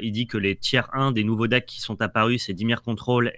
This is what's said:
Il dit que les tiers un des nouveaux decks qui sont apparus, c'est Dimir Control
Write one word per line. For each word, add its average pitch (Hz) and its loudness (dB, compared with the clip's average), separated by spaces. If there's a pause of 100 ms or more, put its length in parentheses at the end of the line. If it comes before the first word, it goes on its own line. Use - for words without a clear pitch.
Il 110 -2
dit 117 -2
que 117 -4
les 98 2
tiers - 0
un 135 2
des 107 2
nouveaux 110 2
decks 123 2
qui - -14
sont 113 -6
apparus, 113 2
c'est 101 -4
Dimir 113 -2
Control 120 0